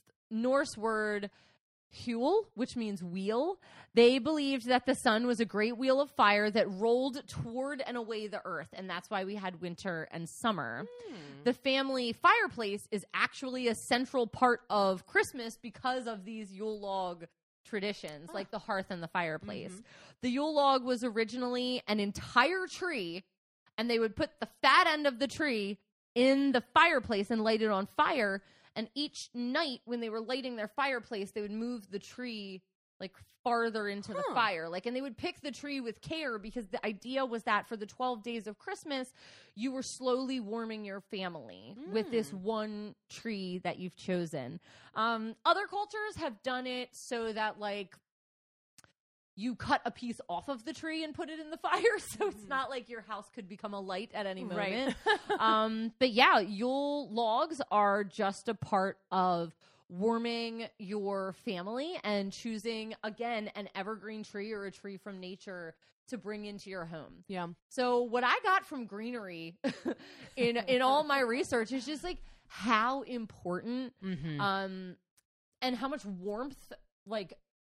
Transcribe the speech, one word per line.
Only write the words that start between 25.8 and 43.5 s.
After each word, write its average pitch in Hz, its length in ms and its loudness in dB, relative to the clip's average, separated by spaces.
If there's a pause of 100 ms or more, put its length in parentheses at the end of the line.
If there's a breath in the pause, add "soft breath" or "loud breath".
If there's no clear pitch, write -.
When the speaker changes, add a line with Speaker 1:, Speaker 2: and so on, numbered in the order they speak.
Speaker 1:
in 269 380 6
the 240 80 6 (120)
fireplace 254 560 6
and 226 140 2
light 220 180 4
it 220 80 4
on 196 160 2 (120)
fire. 247 440 2 (320 soft breath)
And 220 220 -6
each - 380 -8
night 247 500 -2
when 240 160 -4
they 226 100 -4
were 220 120 -4
lighting 247 340 -4
their 214 140 -4
fireplace, 240 640 -2
they 214 100 -6
would 208 100 -4
move 220 400 -6
the 196 80 -6
tree, 208 600 -10 (400)
like, 190 100 -10 (320)
farther 233 460 2
into 202 240 -6
the 571 140 -2
Speaker 2:
Huh. - 60 -2
Speaker 1:
fire. 196 360 2
Like, 180 160 -6
and 240 100 -4
they 262 60 -2
would 269 160 -8
pick - 240 -6
the 285 100 -6
tree 277 300 -6
with 220 200 -6
care 294 380 -4
because 214 300 -8
the - 160 -4
idea 247 400 -2
was 233 180 -4
that 208 240 2
for 233 80 -6
the 208 100 -8
twelve 247 380 -4
days 233 240 -6
of 208 120 -12
Christmas, 277 520 -6 (440 loud breath)
you 254 180 -4
were 262 100 -4
slowly 262 560 0
warming 220 460 -6
your 196 160 -8
family 151 720 -8 (160)
with 220 200 0
this 226 200 2
Speaker 2:
Mm. 190 120 -8
Speaker 1:
one 214 520 -4 (140)
tree 190 500 -6